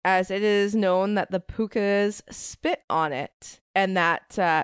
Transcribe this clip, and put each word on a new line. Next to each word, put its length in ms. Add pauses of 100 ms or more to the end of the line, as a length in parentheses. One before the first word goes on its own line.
as 260
it 120
is 300
known 420
that 140
the 120
pukas 800 (100)
spit 580
on 220
it, 480 (160)
and 220
that, 420
uh, 240